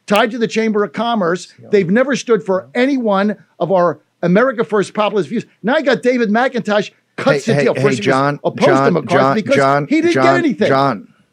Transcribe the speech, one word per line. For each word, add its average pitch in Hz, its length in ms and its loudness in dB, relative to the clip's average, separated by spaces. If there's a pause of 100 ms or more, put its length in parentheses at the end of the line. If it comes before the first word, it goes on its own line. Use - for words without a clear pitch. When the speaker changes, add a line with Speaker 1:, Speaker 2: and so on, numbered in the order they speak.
Speaker 1:
tied 220 260 2
to 254 60 -8
the 226 100 -2
Chamber 214 360 -2
of 208 80 -8
Commerce. 208 600 -4 (180)
They've 196 180 2
never 254 260 2
stood - 300 0
for 185 300 -2
any 262 240 0
one 208 440 -2 (160)
of 175 140 -2
our 175 280 2 (220)
America 220 420 2
First 202 300 -4
populist 208 340 -2
views. 170 160 -6 (180)
Now 240 140 0
you 311 80 -2
got 254 180 0
David 247 280 0
McIntosh 220 640 -2 (240)
cuts - 280 0
Speaker 2:
Hey, - 80 0
Speaker 1:
the 143 60 0
Speaker 2:
hey, 143 60 2
Speaker 1:
deal. 143 100 0
Speaker 2:
hey, 131 80 -4
Speaker 1:
First, 135 120 2
he 127 60 -4
was 104 60 -6
Speaker 2:
John, 135 360 0
Speaker 1:
opposed - 180 -4
to 220 60 4
Speaker 2:
John, 139 280 2
Speaker 1:
McCarthy 135 200 -2
Speaker 2:
John, 135 200 2
Speaker 1:
because 233 220 -2
Speaker 2:
John, 139 300 2
Speaker 1:
he 311 140 0
didn't 330 140 0
Speaker 2:
John, 131 100 2
Speaker 1:
get 269 120 4
anything. 233 320 0
Speaker 2:
John, 135 460 -2 (180)